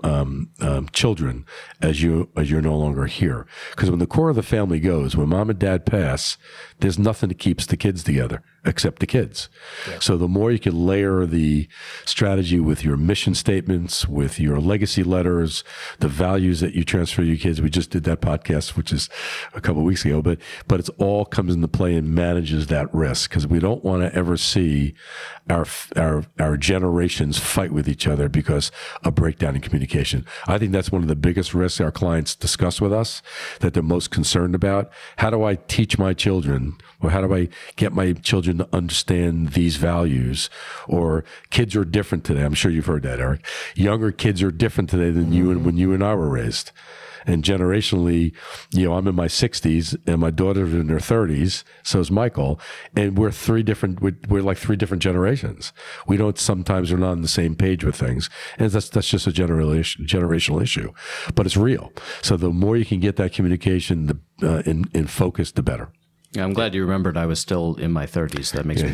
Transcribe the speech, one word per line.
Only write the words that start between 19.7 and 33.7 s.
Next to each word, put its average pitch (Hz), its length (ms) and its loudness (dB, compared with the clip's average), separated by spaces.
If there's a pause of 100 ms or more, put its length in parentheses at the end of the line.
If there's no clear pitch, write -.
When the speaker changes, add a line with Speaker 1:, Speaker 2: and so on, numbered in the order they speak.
Speaker 1:
of 78 60 2
weeks 92 180 0
ago, 76 160 2
but, 80 180 0 (300)
but 92 100 4
it's 87 120 -4
all 101 340 0
comes 90 300 0
into 82 140 0
play 90 260 2
and 80 200 0
manages 82 520 0
that 76 280 -2
risk, 76 360 0
'cause 76 160 0
we 82 140 2
don't 104 220 0
wanna 90 300 0
ever 87 240 0
see 73 580 0 (540)
our, 85 140 0
f-, - 340 -10
our, 78 280 0 (140)
our 76 200 2
generations 87 800 2
fight - 340 -2
with 73 160 0
each 69 180 -2
other 71 220 2
because 73 420 0 (320)
of 82 120 0
breakdown 76 420 0
in 67 60 -4
communication. 67 640 -2 (200)
I 95 120 2
think 104 140 0
that's 95 200 0
one 92 100 2
of 80 60 0
the 78 80 0
biggest 87 380 0
risks 90 260 2
our 80 100 2
clients 82 460 -2
discuss - 420 0
with 101 140 2
us 110 300 -2 (380)
that 85 120 2